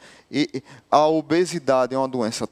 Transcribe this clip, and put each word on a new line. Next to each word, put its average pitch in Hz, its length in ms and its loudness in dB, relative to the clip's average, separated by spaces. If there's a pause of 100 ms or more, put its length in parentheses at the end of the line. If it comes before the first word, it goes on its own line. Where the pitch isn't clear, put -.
(300)
e, 139 240 -2
e 135 100 -10 (280)
a 151 160 6
obesidade 151 880 0
é - 20 -2
uma 135 100 -2
doença 120 440 -4